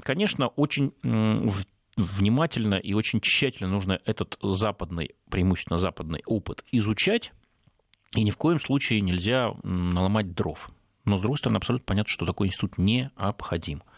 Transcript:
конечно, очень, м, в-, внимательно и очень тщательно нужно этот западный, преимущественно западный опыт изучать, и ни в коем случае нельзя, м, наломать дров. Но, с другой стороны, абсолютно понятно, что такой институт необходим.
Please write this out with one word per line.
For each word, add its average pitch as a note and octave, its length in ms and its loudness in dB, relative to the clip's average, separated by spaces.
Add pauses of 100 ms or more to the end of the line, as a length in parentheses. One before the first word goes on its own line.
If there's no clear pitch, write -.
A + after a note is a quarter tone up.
конечно, D#3+ 440 0
очень, C#3+ 460 0 (100)
м, A2 460 2
в-, G2 180 -2 (300)
внимательно G#2 800 2
и G2 160 -4
очень G#2+ 280 0
тщательно - 480 0
нужно F#2+ 360 0
этот - 380 -4
западный, F#2 760 -2 (120)
преимущественно F2+ 520 2
западный E2 440 -4
опыт - 460 -4
изучать, A#2+ 600 0 (840)
и A2 80 2
ни G#2 80 4
в G2+ 60 -2
коем D#3 240 2
случае C3 400 0
нельзя, G2+ 520 0 (120)
м, F2+ 260 0
наломать F#2 440 2
дров. - 360 -4 (340)
Но, G2+ 140 2
с - 20 -4
другой B2 180 0
стороны, A2 180 0
абсолютно A#2+ 300 -2
понятно, G#2 260 0
что - 140 -4
такой F#2 200 0
институт - 320 -4
необходим. G2 1040 -2 (160)